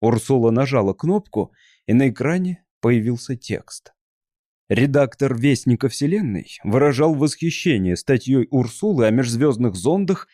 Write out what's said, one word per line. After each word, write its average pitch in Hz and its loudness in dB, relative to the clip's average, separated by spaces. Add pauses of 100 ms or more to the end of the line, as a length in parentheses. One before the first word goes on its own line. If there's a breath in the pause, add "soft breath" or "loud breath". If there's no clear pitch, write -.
Урсула 113 2
нажала 120 0
кнопку, 165 -4 (340 soft breath)
и 107 0
на 135 4
экране 175 -4 (160)
появился 120 0
текст. - -12 (760)
Редактор 135 0
«Вестника 123 0
Вселенной» 147 -4
выражал 143 2
восхищение 139 -2
статьей 127 0
Урсулы 135 0
о 107 2
межзвездных 120 0
зондах 170 -2